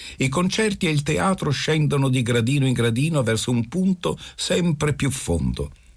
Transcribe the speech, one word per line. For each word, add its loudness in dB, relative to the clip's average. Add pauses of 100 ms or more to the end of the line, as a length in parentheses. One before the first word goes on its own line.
(180)
I 2
concerti 0
e 2
il 2
teatro 0
scendono 2
di 2
gradino 2
in 2
gradino 2
verso 0
un 0
punto 0 (180)
sempre 0
più -2
fondo. -2 (260)